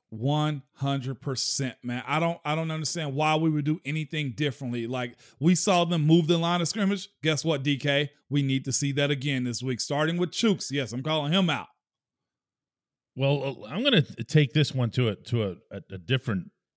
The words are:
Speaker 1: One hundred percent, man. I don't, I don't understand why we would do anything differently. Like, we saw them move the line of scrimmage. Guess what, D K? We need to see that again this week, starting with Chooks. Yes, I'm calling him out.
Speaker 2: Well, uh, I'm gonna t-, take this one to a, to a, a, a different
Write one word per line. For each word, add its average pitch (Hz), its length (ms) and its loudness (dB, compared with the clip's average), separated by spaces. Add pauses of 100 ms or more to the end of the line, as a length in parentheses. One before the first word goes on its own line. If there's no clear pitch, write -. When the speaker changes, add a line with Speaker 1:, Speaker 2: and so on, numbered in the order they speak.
Speaker 1:
One 147 540 -4 (100)
hundred 135 480 -4
percent, - 640 -4
man. 123 240 -6
I 147 120 0
don't, 170 240 -2
I 151 120 -2
don't 160 160 -4
understand 156 420 -4
why 151 220 2
we 160 160 2
would 147 140 0
do 156 200 0
anything 151 500 -4
differently. 123 520 -4
Like, 123 280 -6 (240)
we 170 140 6
saw 175 320 4
them 170 220 0
move 160 200 8
the 170 120 4
line 170 220 0
of 165 60 0
scrimmage. 202 400 0 (140)
Guess 156 240 0
what, 151 160 0
D 143 160 0
K? 143 320 0 (200)
We 143 120 2
need 135 240 0
to 135 60 -4
see 143 220 0
that 143 180 2
again 135 320 -2
this 120 180 -4
week, 127 180 -2
starting 156 380 0
with 175 140 0
Chooks. 202 400 2
Yes, 131 200 -4
I'm 123 120 -6
calling 156 280 0
him 185 200 4
out. 113 160 -4 (1500)
Speaker 2:
Well, 135 480 -2
uh, 110 60 -14
I'm 170 140 -6
gonna 262 180 4
t-, - 220 -4
take 151 300 4
this 151 200 2
one 123 180 0
to 127 180 0
a, 101 60 -2
to 117 280 -2
a, 98 80 -2 (200)
a, 101 100 -10 (100)
a 98 60 -10
different 98 520 -2 (280)